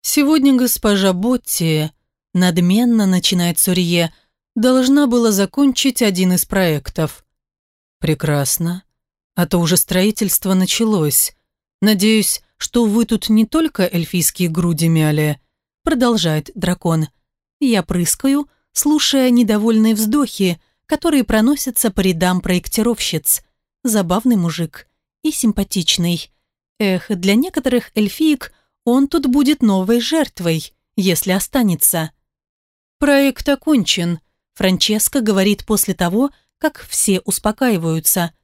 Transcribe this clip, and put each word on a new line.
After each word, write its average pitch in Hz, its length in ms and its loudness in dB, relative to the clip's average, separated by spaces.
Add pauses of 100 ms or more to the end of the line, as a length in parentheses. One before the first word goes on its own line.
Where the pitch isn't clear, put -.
«Сегодня 277 540 2
госпожа 202 580 0
Ботти», 175 760 -2 (420)
надменно 185 720 2
начинает 180 540 0
Сурье, 175 540 0 (420)
«должна 254 520 2
была 233 240 2
закончить 254 720 0
один 185 320 2
из 180 120 0
проектов». 160 800 -4 (760)
«Прекрасно. 156 840 -2 (520)
А 170 120 0
то 180 120 0
уже 170 180 0
строительство 190 760 -2
началось. 185 800 0 (460)
Надеюсь, 214 600 2 (160)
что - 280 -2
вы 220 200 0
тут - 240 -4
не 220 160 4
только 311 380 -2
эльфийские 175 680 -2
груди 165 380 0
мяли», 151 540 0 (420)
продолжает 220 720 0
дракон. 170 520 -2 (520)
Я 226 240 0
прыскаю, 269 680 -2 (240)
слушая 285 560 2
недовольные 220 680 2
вздохи, 214 640 -2 (260)
которые 302 380 0
проносятся 226 680 0
по - 100 -2
рядам 180 400 0
проектировщиц. 180 1000 -2 (400)
Забавный 214 520 0
мужик 170 520 -4 (360)
и 311 80 -2
симпатичный. 175 1000 -2 (480)
Эх, 190 300 -2
для 196 260 0
некоторых 262 600 -2
эльфиек 269 580 -2 (300)
он 269 240 2
тут 294 200 -2
будет 285 340 2
новой 202 380 2
жертвой, 185 760 -2 (220)
если 185 360 0
останется. 196 800 0 (880)
«Проект 277 500 2
окончен», 190 720 0 (340)
Франческа 208 680 0
говорит 202 440 0
после 208 280 -2
того, 196 380 -2 (260)
как - 300 -6
все - 340 -2
успокаиваются. 170 1120 -2 (100)